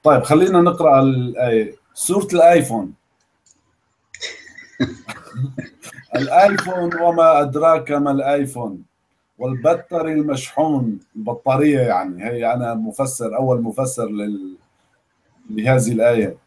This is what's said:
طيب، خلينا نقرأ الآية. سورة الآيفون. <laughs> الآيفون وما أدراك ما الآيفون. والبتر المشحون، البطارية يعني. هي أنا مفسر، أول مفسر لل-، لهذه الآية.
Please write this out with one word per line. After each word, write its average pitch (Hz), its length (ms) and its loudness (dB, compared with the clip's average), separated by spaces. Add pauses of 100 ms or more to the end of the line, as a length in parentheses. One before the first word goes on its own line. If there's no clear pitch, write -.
طيب، 139 200 4
خلينا 175 380 4
نقرأ 165 400 4
الآية. 123 720 0 (180)
سورة 190 400 -2
الآيفون. 143 600 4 (1900)
<laughs> - 1400 -10
الآيفون 180 840 2
وما 165 400 4
أدراك 151 500 0
ما 143 200 0
الآيفون. 135 720 -4 (540)
والبتر 160 680 -2
المشحون، 143 920 -2 (160)
البطارية 131 640 0
يعني. 92 460 -2
هي 120 280 -2
أنا 123 200 -4
مفسر، 113 640 -6
أول 127 240 0
مفسر 117 440 -6
لل-، 101 520 -8 (920)
لهذه 113 420 0
الآية. 110 560 0